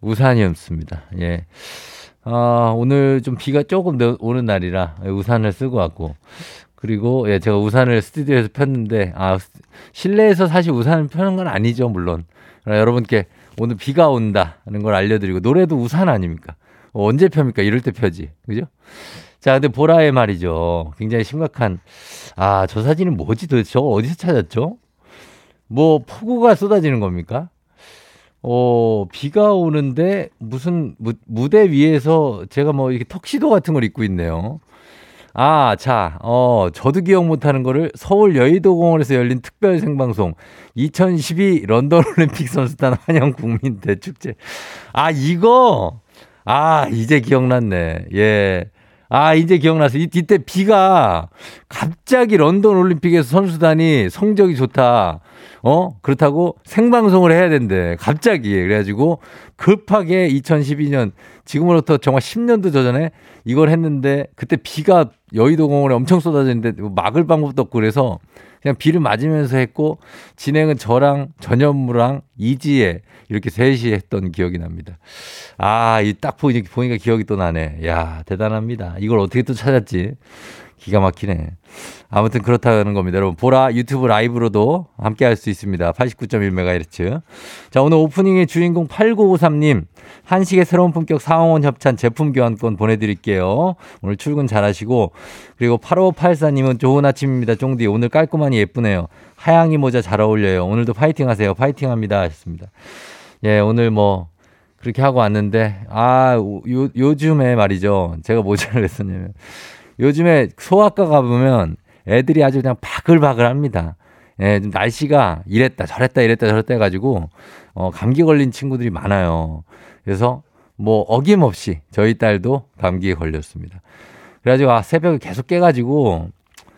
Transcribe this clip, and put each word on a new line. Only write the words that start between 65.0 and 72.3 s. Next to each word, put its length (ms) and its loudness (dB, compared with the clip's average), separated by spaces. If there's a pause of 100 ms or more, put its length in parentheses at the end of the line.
여의도 320 2
공원에 300 2
엄청 240 2
쏟아졌는데 600 -2
뭐 140 -8
막을 320 0
방법도 360 0
없고, 160 -6
그래서 420 0 (420)
그냥 160 -2
비를 220 2
맞으면서 560 0
했고, 420 -2 (380)
진행은 400 0
저랑 520 0 (120)
전현무랑 800 0 (160)